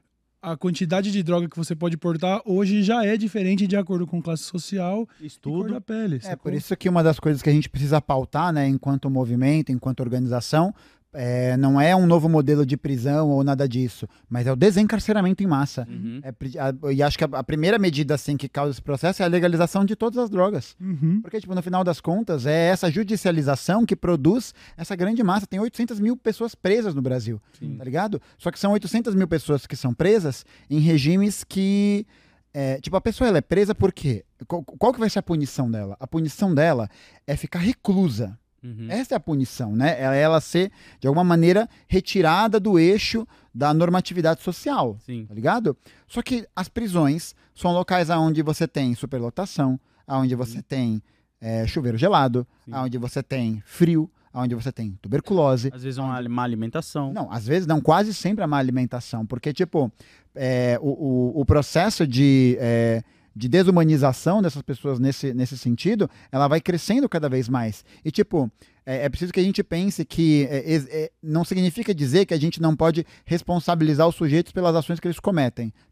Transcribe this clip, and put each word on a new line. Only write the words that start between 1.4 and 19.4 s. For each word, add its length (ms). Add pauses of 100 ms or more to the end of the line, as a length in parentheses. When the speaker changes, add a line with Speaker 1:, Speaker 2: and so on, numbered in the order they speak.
Speaker 1:
que 100
você 180
pode 220
portar 480
hoje 360
já 240
é 100
diferente 520
de 100
acordo 300
com 140
classe 220
social 640 (140)
Speaker 2:
Estudo. 380
Speaker 1:
e 40
cor 80
da 100
pele, 360
Speaker 3:
É, 20
Speaker 1:
sacou? 240
Speaker 3:
por 100
isso 220
que 140
uma 140
das 160
coisas 220
que 80
a 40
gente 160
precisa 320
pautar, 520
né, 140
enquanto 420
movimento, 640
enquanto 280
organização, 720 (380)
é, 460
não 240
é 140
um 100
novo 240
modelo 340
de 140
prisão 540
ou 120
nada 240
disso, 400 (220)
mas 160
é 60
o 40
desencarceramento 840
em 60
massa. 420
Speaker 2:
Uhum. 320
Speaker 3:
É 100
pri-, 280
a, 120 (220)
e 80
acho 160
que 60
a, 100
a 100
primeira 360
medida, 340
assim, 240
que 100
causa 260
esse 100
processo 400
é 20
a 20
legalização 560